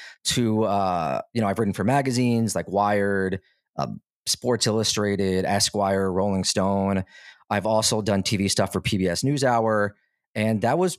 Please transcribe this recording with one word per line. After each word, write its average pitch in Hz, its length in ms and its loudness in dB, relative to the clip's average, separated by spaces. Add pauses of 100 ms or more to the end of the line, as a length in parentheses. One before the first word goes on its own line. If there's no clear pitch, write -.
(260)
to, 110 380 2
uh, 90 580 0 (100)
you 117 80 -2
know, 101 80 2
I've 98 100 -2
written 101 160 0
for 101 80 -4
magazines 120 720 2
like 87 140 -4
Wired, 98 720 0 (360)
uh, 69 120 -4 (380)
Sports 120 400 -2
Illustrated, 101 800 0
Esquire, 98 680 0
Rolling 95 320 0
Stone. 98 600 0 (440)
I've 104 180 -2
also 110 360 0
done 98 200 0
T 104 140 -2
V 98 100 0
stuff 95 260 0
for 90 80 -2
P - 180 -2
B 92 100 0
S 87 140 -4
NewsHour. 117 680 2 (460)
And 110 240 0
that 123 180 2
was 180 200 -2